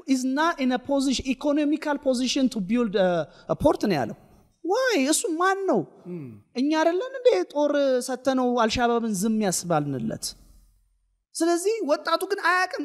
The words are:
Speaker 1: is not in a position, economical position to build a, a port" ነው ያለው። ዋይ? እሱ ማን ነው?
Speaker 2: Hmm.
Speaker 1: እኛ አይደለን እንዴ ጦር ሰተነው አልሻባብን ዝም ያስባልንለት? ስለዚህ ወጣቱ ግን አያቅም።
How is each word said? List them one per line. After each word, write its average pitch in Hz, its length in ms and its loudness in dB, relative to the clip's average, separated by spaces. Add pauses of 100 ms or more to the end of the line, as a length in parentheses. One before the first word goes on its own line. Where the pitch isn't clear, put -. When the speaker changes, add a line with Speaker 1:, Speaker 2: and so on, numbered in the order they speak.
Speaker 1:
is 262 220 2
not 311 280 0
in 254 140 0
a 247 100 -2
position, 269 460 -2
economical 294 680 0
position 262 480 0
to 233 160 -2
build 214 340 -2
a, 185 140 4 (340)
a 160 120 -2
port" 339 280 2
ነው 202 120 2
ያለው። 131 220 -4 (480)
ዋይ? 453 400 2
እሱ 311 160 0 (120)
ማን 381 300 0
ነው? 302 160 2 (220)
Speaker 2:
Hmm. 170 260 -12 (280)
Speaker 1:
እኛ 269 200 0
አይደለን 349 380 0
እንዴ 494 160 4 (180)
ጦር 294 240 0 (300)
ሰተነው 254 560 -2
አልሻባብን 233 560 2
ዝም 220 260 0
ያስባልንለት? 160 840 -2 (1080)
ስለዚህ 339 480 0
ወጣቱ 311 420 0
ግን 392 180 -4
አያቅም። 359 420 0